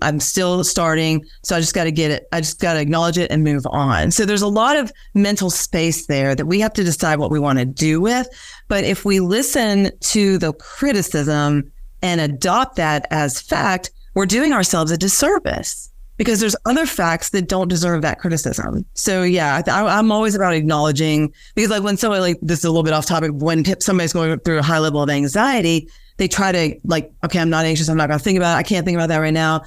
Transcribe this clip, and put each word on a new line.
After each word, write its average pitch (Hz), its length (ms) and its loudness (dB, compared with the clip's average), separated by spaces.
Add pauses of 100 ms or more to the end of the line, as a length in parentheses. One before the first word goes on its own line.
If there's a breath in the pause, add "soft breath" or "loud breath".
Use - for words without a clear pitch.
I'm 151 180 0
still 180 420 0
starting. 160 640 0 (180 loud breath)
So 180 140 -2
I 165 40 0
just 160 140 -2
gotta 165 160 0
get 156 200 0
it. 143 220 -4
I 165 80 -2
just - 200 -6
gotta 165 200 0
acknowledge 165 360 0
it 175 140 0
and 156 120 2
move 143 280 0
on." 101 400 2
So 107 160 2
there's 101 160 0
a 208 40 0 (160)
lot 285 140 2
of 262 160 -2 (220 soft breath)
mental 202 340 2
space 165 580 -2
there 139 280 0
that 147 120 -4
we 190 140 0
have 214 140 0
to 202 100 0
decide 160 340 0
what 143 120 -2
we 151 100 0
wanna 131 240 2
do 156 360 0
with. 247 280 0 (400 loud breath)
But 196 160 0
if 196 220 -2
we 196 140 2
listen 202 720 0 (100)
to 196 360 2
the 165 160 -2
criticism 147 1200 -2 (300)
and 175 180 0
adopt 180 560 -2
that 151 340 0
as 147 300 -2
fact, - 500 -2 (240)
we're 196 120 2
doing 262 260 2
ourselves 175 380 2
a 170 80 0
disservice, - 920 -2 (300)
because 220 220 2
there's 214 160 0 (100)
other 277 200 2
facts 165 440 -2
that 185 180 -2
don't 185 200 0
deserve 170 340 0
that 156 180 -2
criticism. - 640 -4 (100)
So 190 280 0
yeah, 170 440 2
I, 190 320 2
I'm 220 140 4
always 214 240 2
about 180 180 2
acknowledging, 151 800 2 (240 soft breath)
because, 214 140 2
like, 208 120 0
when 202 140 0
somebody, 208 240 0
like, 170 220 0
this 160 180 0
is - 40 -6
a 170 60 2
little 165 140 2
bit 156 80 2
off 156 140 0
topic, 160 280 0
when 156 300 0
p-, 190 160 2
somebody's 180 320 0
going 160 280 0
through 160 180 0
a 147 40 2
high 160 160 2
level 147 240 2
of 143 80 0
anxiety, 165 800 0 (300 soft breath)
they 190 100 0
try 190 240 0
to, 165 320 0
like, 160 260 -2 (140)
"Okay, 170 160 0
I'm 165 100 2
not 160 140 0
anxious. 160 240 0
I'm 160 80 2
not 151 120 2
gonna 151 120 0
think 190 160 0
about 170 180 2
it. 139 40 2
I 160 40 0
can't 175 220 0
think 180 120 0
about 165 120 0
that 165 100 0
right 156 140 0
now." 160 340 0